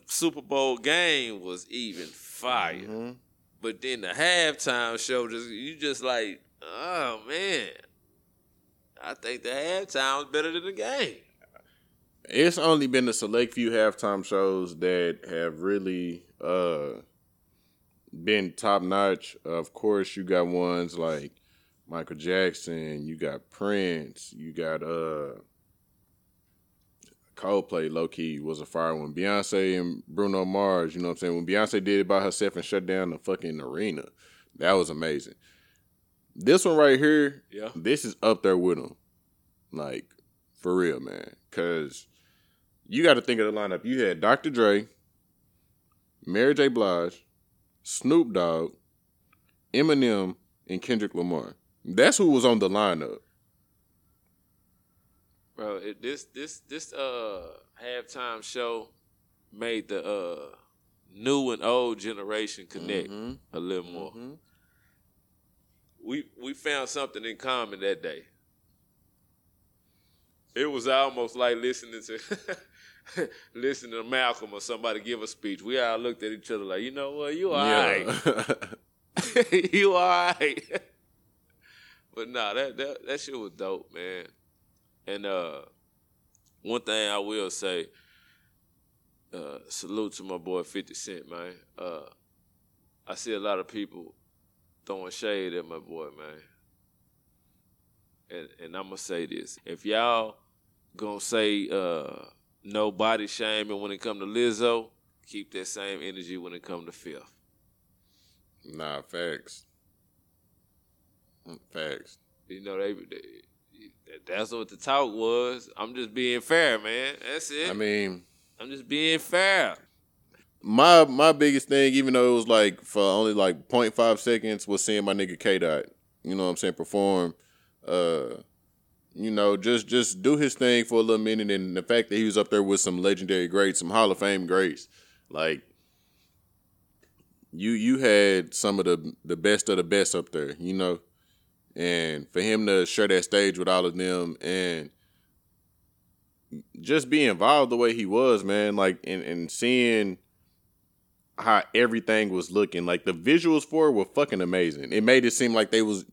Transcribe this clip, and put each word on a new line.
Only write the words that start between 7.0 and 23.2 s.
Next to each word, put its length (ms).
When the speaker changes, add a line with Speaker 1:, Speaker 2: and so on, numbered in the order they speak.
Speaker 1:
man. 400
I 100
think 300
the 60
halftime 760
was 80
better 200
than 140
the 60
game." 460
Speaker 2:
It's 300
only 300
been 200
a 60
select 400
few 180
halftime 540
shows 540
that 400
have 320
really, 640
uh, 580
been 300
top 280
notch. 640
Of 280
course, 440
you 60
got 240
ones 500
like 360
Michael 280
Jackson, 880
you 100
got 360